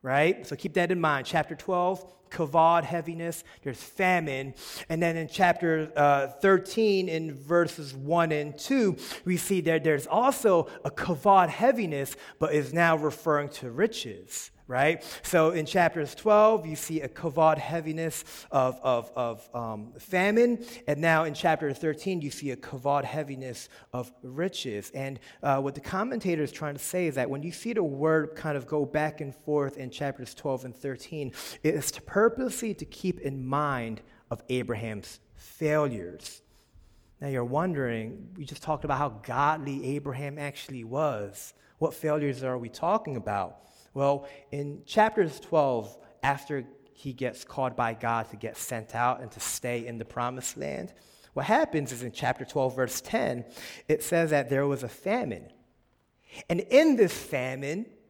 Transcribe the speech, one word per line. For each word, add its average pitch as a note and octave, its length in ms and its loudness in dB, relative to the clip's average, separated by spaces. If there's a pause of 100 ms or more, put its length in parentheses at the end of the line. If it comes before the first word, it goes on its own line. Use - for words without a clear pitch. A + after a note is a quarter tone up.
right? C#3+ 440 2
So C#3+ 100 -8
keep E3 200 -8
that F3 160 2
in F3 100 0
mind. D3 240 2
Chapter D#3+ 300 -2
twelve, F3+ 500 -2 (240)
kavod, E3 540 4
heaviness, E3 600 -6 (180)
there's C3 220 -8
famine. D#3 720 0 (340)
And E3 140 0
then E3 140 2
in D#3+ 100 -4
chapter, E3 680 4
uh, C#3+ 320 6
thirteen, G3 840 4
in D#3+ 260 -2
verses D3 580 0
one D#3+ 380 2
and D3 260 -2
two, A#3+ 400 2 (280)
we F3+ 120 2
see F#3 240 0
that D#3+ 220 2
there's D3 240 2
also G#3 600 4 (180)
a D#3 40 -2
kavod F3+ 600 4
heaviness, F3+ 680 0 (240)
but D#3 140 2
is C#3+ 200 2
now E3+ 220 6
referring D3 540 0
to C3 200 -12
riches, A#2+ 800 -4 (160)
right? C#3+ 380 2 (200)
So E3 280 4
in D#3+ 140 -2
chapters E3 500 2
twelve, G#3+ 500 6
you D#3 100 -6
see D#3 260 -4
a C#3 80 -6
kavod D#3+ 480 4
heaviness D#3 680 -4 (260)
of, B2+ 320 2
of, A#2+ 320 0
of, A#2 400 -6
um, A2+ 460 -8
famine. A3+ 680 2 (220)
And D3 140 0
now D#3+ 240 6
in D3+ 80 -6
chapter D#3 400 0
thirteen, E3+ 480 -2
you C#3+ 100 -6
see - 200 -8
a B2 40 -4
kavod C#3 480 -2
heaviness C3 680 -8 (220)
of B2 200 -6 (120)
riches. C3 720 -6
And, C3+ 240 -6 (240)
uh, C3+ 160 4
what C#3 160 -2
the D3 60 -12
commentator F#3+ 600 -2
is D3 100 -2
trying D3 220 -8
to C#3 100 -10
say F3+ 240 -2
is C#3 80 -2
that B2+ 140 0
when C#3 140 -6
you E3+ 80 -6
see A3+ 220 -8
the G#3+ 100 0
word D#3 520 2
kind D3+ 220 -4
of B2 80 -6
go D3 200 0
back D3+ 360 -2
and C#3 140 -10
forth C#3+ 420 -2
in B2+ 140 -10
chapters C3+ 420 -8
twelve C3 320 -6
and B2 100 -12
thirteen, C#3 580 -8 (280)
it D3+ 140 4
is C3+ 160 -2
to - 100 -12
purposely A#3 720 0
to - 120 -10
keep - 340 -4
in C3+ 260 -6
mind C3 560 -2 (300)
of A2+ 160 -8
Abraham's A2+ 720 -4 (160)
failures. B2+ 1080 -2 (800)
Now C#3+ 80 -8
you're C3 160 -2
wondering, B2+ 920 -2
we D3+ 80 -12
just - 180 -14
talked D#3 220 -4
about C#3+ 120 0
how C#3+ 120 -2
godly C#3 760 -2 (140)
Abraham C#3+ 420 -8
actually C3+ 460 -10
was. A2+ 680 -4 (260)
What D#3+ 140 0
failures D3 520 -2
are B2+ 120 -2
we A#2+ 120 -8
talking F3 480 -2
about? G2+ 400 -4 (360)
Well, C#3 340 2 (240)
in C#3+ 340 -8
chapters G#3+ 540 2
twelve, C3 560 2 (280)
after C3+ 420 0 (280)
he C#3 200 -10
gets B2 300 -6
called B2+ 320 -4
by A#2 180 0
God A2+ 380 -2
to A2 60 -16
get A2 200 -10
sent A2 380 -8
out B2 260 0
and A#2 100 -12
to - 80 -18
stay A#2+ 460 -4
in A#2 140 -10
the A2 60 -8
promised B2+ 520 -6
land, - 360 -8 (400)
what C#3+ 120 -4
happens E3+ 460 2
is A#2+ 100 -10
in A#2+ 100 -8
chapter B2+ 340 -2
twelve, C3 300 -2
verse B2+ 260 -2
ten, B2 440 -2 (420)
it D#3 140 2
says E3 300 2
that C#3+ 180 2
there C#3 160 2
was C#3 160 0
a A#2+ 80 -6
famine. F#3 600 -4 (960)
And F3 120 0
in C#4+ 340 6
this G3+ 180 6
famine C#3 720 -6 (240)